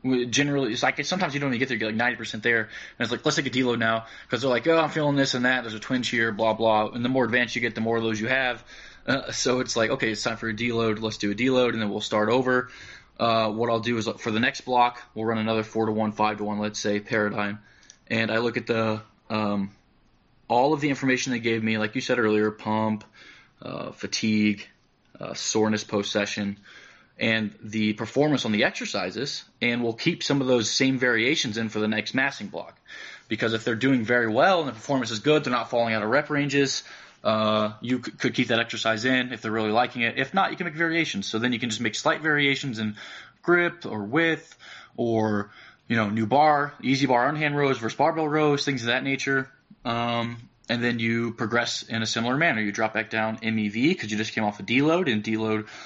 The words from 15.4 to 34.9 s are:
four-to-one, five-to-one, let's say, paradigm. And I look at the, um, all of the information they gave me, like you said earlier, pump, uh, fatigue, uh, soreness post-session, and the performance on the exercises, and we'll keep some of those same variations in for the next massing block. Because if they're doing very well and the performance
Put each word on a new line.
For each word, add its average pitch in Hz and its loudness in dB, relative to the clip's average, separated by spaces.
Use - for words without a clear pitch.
four-to-one, 107 0
five-to-one, 104 -2
let's 107 -4
say, 104 0
paradigm. 104 0
And 113 0
I 110 0
look 120 0
at 113 -4
the, 110 0
um, 101 -2
all 123 4
of 143 -2
the 151 2
information 131 0
they 120 -2
gave 113 0
me, 110 0
like 107 -2
you 127 -2
said 123 0
earlier, 107 4
pump, 110 -2
uh, - -10
fatigue, 107 0
uh, - -8
soreness 107 2
post-session, 101 -2
and 110 0
the 107 0
performance 131 2
on 110 0
the 107 4
exercises, 110 -4
and 120 0
we'll 117 0
keep 165 -2
some 143 2
of 131 0
those 123 4
same 135 2
variations 123 0
in 113 -2
for 107 -4
the 107 0
next 107 -2
massing 131 -2
block. 82 -12
Because 113 -2
if 110 -4
they're 120 0
doing 127 2
very 120 2
well 165 4
and 147 -4
the 113 -8
performance 120 -4